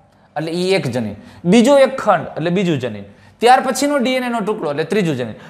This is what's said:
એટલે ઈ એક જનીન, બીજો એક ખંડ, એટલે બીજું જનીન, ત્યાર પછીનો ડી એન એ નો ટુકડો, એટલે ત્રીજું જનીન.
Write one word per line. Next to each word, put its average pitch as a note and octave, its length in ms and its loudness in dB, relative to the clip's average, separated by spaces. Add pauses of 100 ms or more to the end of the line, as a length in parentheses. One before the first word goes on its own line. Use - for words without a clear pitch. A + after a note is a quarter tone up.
(360)
એટલે D#3 160 -6
ઈ F3+ 220 -4
એક D#3 160 -2
જનીન, A2 260 -6 (280)
બીજો A#3 340 6
એક C4 180 4
ખંડ, E3+ 300 0 (100)
એટલે D#3+ 140 -4
બીજું F3 280 0
જનીન, G#2+ 280 -8 (360)
ત્યાર B3+ 200 6
પછીનો C#4+ 360 -2
ડી B3+ 220 0
એન B3 40 -4
એ B3 40 -4
નો A#3 120 -4
ટુકડો, F3+ 300 -4
એટલે D3 140 -4
ત્રીજું E3 320 0
જનીન. A2+ 220 -8 (120)